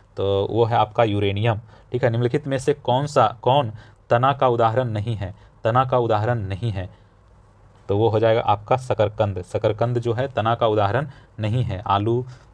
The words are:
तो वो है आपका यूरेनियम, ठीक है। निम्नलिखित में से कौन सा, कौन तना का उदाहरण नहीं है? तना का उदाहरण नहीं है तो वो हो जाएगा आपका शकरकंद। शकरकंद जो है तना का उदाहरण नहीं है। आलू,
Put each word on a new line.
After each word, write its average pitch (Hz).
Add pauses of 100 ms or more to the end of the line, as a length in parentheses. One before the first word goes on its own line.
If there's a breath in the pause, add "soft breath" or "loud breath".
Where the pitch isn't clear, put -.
(160)
तो 98
वो 113
है 113
आपका 110
यूरेनियम, 104 (320 soft breath)
ठीक 127
है। 120
निम्नलिखित 120
में 135
से 139
कौन 127
सा, 123 (160)
कौन 127 (380 loud breath)
तना 127
का 131
उदाहरण 117
नहीं 107
है? 92 (300 soft breath)
तना 120
का 127
उदाहरण 113
नहीं 101
है 95 (1000 soft breath)
तो 101
वो 113
हो 107
जाएगा 113
आपका -
शकरकंद। 104
शकरकंद 113
जो 117
है 127
तना 113
का 117
उदाहरण 107 (340 loud breath)
नहीं 110
है। 92
आलू, 107 (300 loud breath)